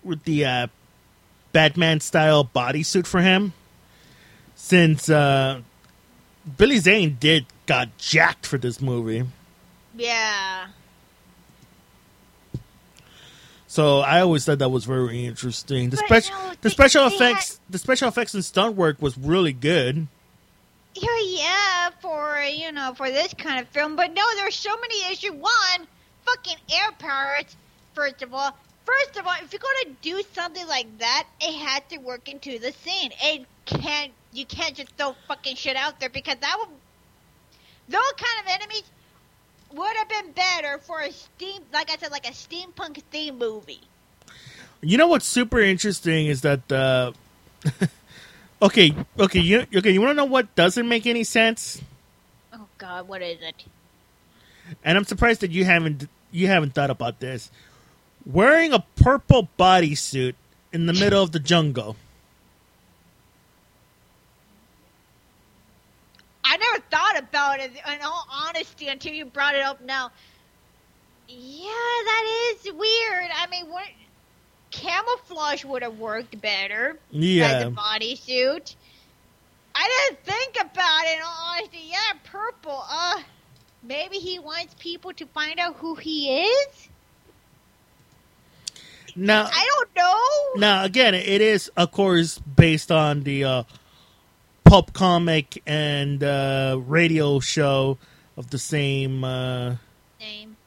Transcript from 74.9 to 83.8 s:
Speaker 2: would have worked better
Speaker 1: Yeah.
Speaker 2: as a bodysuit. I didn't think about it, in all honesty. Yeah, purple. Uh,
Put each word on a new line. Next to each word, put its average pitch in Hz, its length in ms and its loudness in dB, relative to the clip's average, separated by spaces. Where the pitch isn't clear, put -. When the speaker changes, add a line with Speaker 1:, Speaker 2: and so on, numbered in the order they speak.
Speaker 2:
would 262 180 -8
have 226 160 -10
worked 220 420 -10
better 214 600 -4
Speaker 1:
Yeah. 160 360 4
Speaker 2:
as 131 180 2
a 123 60 -6
bodysuit. 247 1080 -4
I 508 360 0
didn't - 140 -18
think 466 360 -6
about 330 460 0
it, 320 100 -2
in 320 80 -8
all 339 320 -8
honesty. 339 320 -12
Yeah, 403 340 -4
purple. 392 640 -10
Uh, 339 320 -4